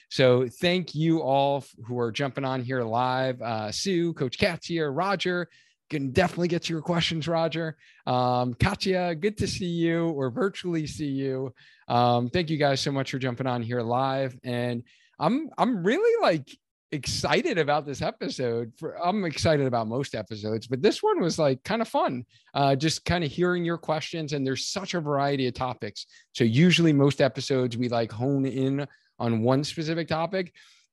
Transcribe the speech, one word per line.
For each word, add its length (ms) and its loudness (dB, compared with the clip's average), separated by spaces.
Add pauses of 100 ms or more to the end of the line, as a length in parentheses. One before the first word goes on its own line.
So 380 6 (140)
thank 320 0
you 280 2
all 360 2
f-, 120 -10 (160)
who 140 -4
are 120 0
jumping 340 -4
on 160 -2
here 220 -2
live. 580 0
Uh, 300 -4
Sue, 420 0
Coach 240 -4
Katya, 500 -2
Roger, 640 -2 (400)
can 220 -4
definitely 360 2
get 160 -2
to 100 -4
your 80 -4
questions, 460 -2
Roger. 500 -2 (280)
Um, 480 2
Katya, 640 0
good 220 -2
to 100 -2
see 180 -4
you 440 0
or 200 0
virtually 580 -2
see 200 -6
you. 460 -4 (340)
Um, 420 4
thank 200 -2
you 80 -2
guys 240 2
so 100 -2
much 200 -2
for 80 -4
jumping 280 -4
on 140 -2
here 200 -4
live. 640 -2
And 400 -4 (360)
I'm, 380 0
I'm 260 0
really, 380 2
like, 280 2 (420)
excited 640 -2
about 280 0
this 160 -8
episode. 760 -4
For, 260 -8
I'm 220 0
excited 420 2
about 200 0
most 280 -4
episodes, 520 -6
but 140 -4
this 220 2
one 160 2
was, 180 0
like, 260 2
kind 180 -2
of 60 -4
fun. 380 -2 (280)
Uh, 220 4
just 300 -2
kind 180 2
of 80 -2
hearing 340 0
your 120 -2
questions, 560 -4
and 120 0
there's 220 -2
such 260 -6
a 80 -2
variety 460 0
of 60 -2
topics. 520 -6 (280)
So 100 2
usually 500 6
most 280 4
episodes 560 0
we, 120 0
like, 220 0
hone 340 0
in 420 -2 (320)
on 240 0
one 200 4
specific 460 -4
topic, 440 -4 (400)